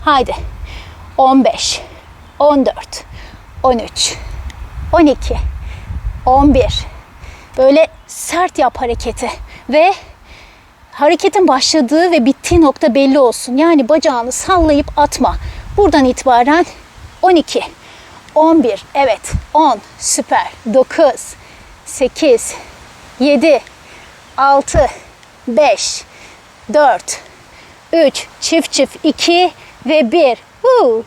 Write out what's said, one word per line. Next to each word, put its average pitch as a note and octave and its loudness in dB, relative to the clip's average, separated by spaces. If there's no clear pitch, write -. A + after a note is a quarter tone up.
Haydi. C4+ 0
On C4+ 4
beş, - -2
on C#4+ 2
dört, - -10
on B3+ 2
üç, - -6
on D#4+ 4
iki, B3+ -2
on C4+ 4
bir. - -2
Böyle C#4 4
sert - -6
yap C4 -2
hareketi A#3 -6
ve E4+ 2
hareketin F4 0
başladığı D4 0
ve D4+ 2
bittiği D4+ 0
nokta C#4 2
belli C#4 2
olsun. B3 0
Yani D4+ 2
bacağını C4 0
sallayıp D#4 0
atma. C#4+ 0
Buradan E4 4
itibaren B3+ 2
on F#4 4
iki, - 0
on D#4+ 4
bir, G#3+ -2
evet, C4 -2
on, C#4+ 2
süper, - -2
dokuz, C4 0
sekiz, - -2
yedi, C#4+ 2
altı, C#4 2
beş, A#3+ -2
dört, G3+ 0
üç, D#4+ 0
çift - -2
çift - -2
iki E4+ 0
ve C4+ 0
bir. C#4+ 2
Huu, D#4 2